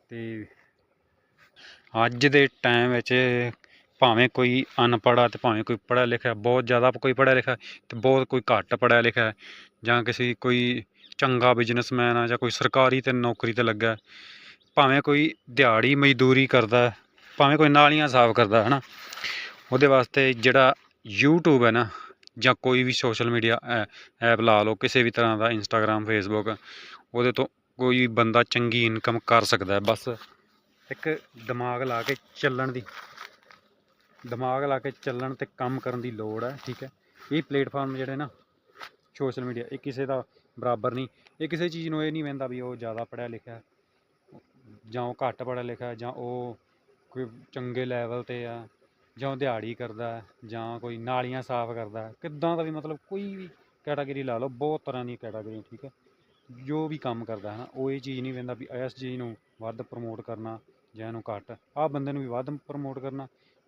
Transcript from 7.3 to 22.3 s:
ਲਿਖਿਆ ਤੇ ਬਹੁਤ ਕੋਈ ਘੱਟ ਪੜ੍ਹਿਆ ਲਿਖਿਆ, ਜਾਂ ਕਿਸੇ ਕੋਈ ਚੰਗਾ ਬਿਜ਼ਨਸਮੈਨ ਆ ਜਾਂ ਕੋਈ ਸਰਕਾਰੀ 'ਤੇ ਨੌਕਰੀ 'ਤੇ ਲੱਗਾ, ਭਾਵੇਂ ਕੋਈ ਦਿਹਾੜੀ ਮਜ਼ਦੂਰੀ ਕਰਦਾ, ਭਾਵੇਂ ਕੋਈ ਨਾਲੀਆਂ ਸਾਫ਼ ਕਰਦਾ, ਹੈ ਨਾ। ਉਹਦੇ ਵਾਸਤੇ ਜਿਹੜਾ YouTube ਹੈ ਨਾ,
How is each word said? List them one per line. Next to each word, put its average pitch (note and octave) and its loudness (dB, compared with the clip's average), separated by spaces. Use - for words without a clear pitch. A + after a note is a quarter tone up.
ਲਿਖਿਆ B2+ 0
ਤੇ A#2+ -12
ਬਹੁਤ C3 4
ਕੋਈ C3 -2
ਘੱਟ G#2+ 2
ਪੜ੍ਹਿਆ A#2+ 6
ਲਿਖਿਆ, A#2 0
ਜਾਂ A#2+ 2
ਕਿਸੇ A#2+ -2
ਕੋਈ B2 0
ਚੰਗਾ B2 4
ਬਿਜ਼ਨਸਮੈਨ A#2+ 0
ਆ A#2 0
ਜਾਂ A#2 -2
ਕੋਈ B2 -2
ਸਰਕਾਰੀ C3 2
'ਤੇ C3+ 0
ਨੌਕਰੀ A#2+ -2
'ਤੇ A2+ 0
ਲੱਗਾ, A2 0
ਭਾਵੇਂ C#3 6
ਕੋਈ D3 2
ਦਿਹਾੜੀ A#2+ 4
ਮਜ਼ਦੂਰੀ C3+ 6
ਕਰਦਾ, B2 4
ਭਾਵੇਂ C#3+ 6
ਕੋਈ D3+ 6
ਨਾਲੀਆਂ D3 6
ਸਾਫ਼ A#2+ 6
ਕਰਦਾ, A2 4
ਹੈ A2 2
ਨਾ। C#3 2
ਉਹਦੇ C3 6
ਵਾਸਤੇ C3 4
ਜਿਹੜਾ B2+ 6
YouTube C3+ 4
ਹੈ A2+ 6
ਨਾ, A2 2